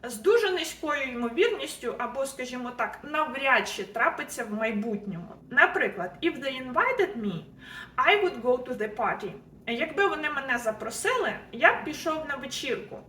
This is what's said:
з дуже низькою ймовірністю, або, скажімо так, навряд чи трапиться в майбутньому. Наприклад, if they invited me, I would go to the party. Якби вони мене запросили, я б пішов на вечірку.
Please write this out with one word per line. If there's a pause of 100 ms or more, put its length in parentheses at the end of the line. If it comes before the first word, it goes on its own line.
з
дуже
низькою
ймовірністю,
або,
скажімо
так,
навряд
чи
трапиться
в
майбутньому. (140)
Наприклад, (120)
if
they
invited
me, (540)
I
would
go
to
the
party. (360)
Якби
вони
мене
запросили, (180)
я
б
пішов
на
вечірку.